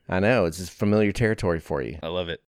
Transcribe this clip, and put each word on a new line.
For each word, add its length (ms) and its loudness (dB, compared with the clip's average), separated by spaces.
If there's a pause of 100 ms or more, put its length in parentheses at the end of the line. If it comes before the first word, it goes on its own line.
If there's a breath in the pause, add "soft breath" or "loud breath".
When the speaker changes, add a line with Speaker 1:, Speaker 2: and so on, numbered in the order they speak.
Speaker 1:
I 100 0
know, 260 4
it's 120 -2
just 140 -10
familiar 400 2
territory 480 0
for 240 -4
you. 180 -8
Speaker 2:
I 60 -8
love 220 -4
it. 120 -8 (140)